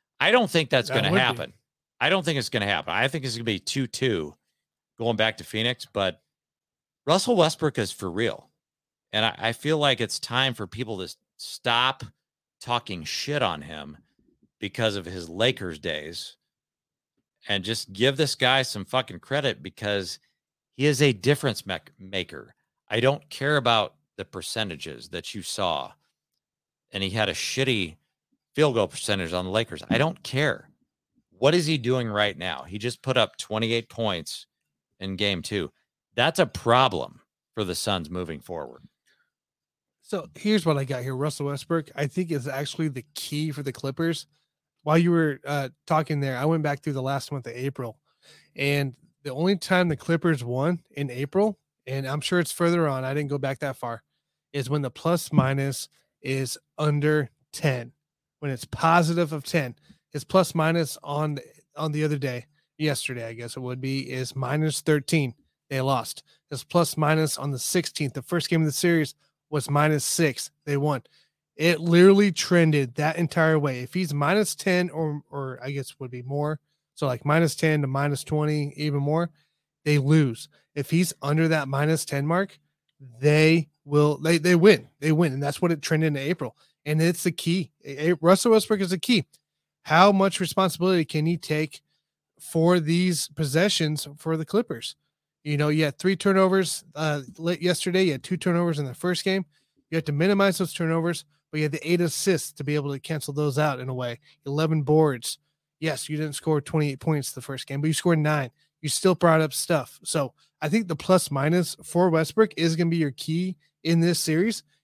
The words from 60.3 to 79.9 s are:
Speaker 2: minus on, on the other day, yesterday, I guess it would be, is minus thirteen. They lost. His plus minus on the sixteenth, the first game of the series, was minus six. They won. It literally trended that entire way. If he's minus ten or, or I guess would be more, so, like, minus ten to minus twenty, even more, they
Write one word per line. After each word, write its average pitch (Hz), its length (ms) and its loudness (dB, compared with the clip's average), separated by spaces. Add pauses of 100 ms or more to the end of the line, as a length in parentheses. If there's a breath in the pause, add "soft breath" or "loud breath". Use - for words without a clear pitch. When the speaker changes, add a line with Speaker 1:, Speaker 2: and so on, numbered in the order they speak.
Speaker 2:
minus 165 500 0
on, 147 360 -4 (360)
on 151 160 -4
the 151 120 -2
other 151 160 0
day, 123 260 -6 (320)
yesterday, 127 500 -4
I 117 60 -12
guess 120 240 -12
it 131 40 -8
would 127 200 -8
be, 135 280 -4
is 131 260 -6
minus 143 440 -2
thirteen. 147 540 2 (340)
They 135 140 -4
lost. 131 400 -2 (300)
His 143 120 -10
plus - 320 2
minus 156 440 2
on 139 100 -6
the 135 80 -4
sixteenth, - 560 -2
the 135 80 -8
first 170 300 -4
game 165 100 4
of 156 60 2
the 147 40 0
series, 165 440 0 (340)
was 147 180 -2
minus 147 380 2
six. - 460 0 (120)
They 143 140 -2
won. 143 240 -2 (540)
It 160 240 2
literally 185 520 8
trended 156 640 4
that 156 220 0
entire 160 400 4
way. 139 220 0
If 127 140 -10
he's 175 200 -2
minus 160 420 2
ten 180 360 0
or, 151 400 -4
or 135 320 -8
I 135 80 -6
guess 139 280 -8
would 127 120 -10
be 123 100 -12
more, 147 380 -4 (340)
so, - 140 -4
like, 127 180 -4
minus 156 300 4
ten 156 260 2
to 139 60 -2
minus 139 360 -2
twenty, 151 520 -2
even 147 240 -4
more, 156 320 0 (540)
they 147 120 4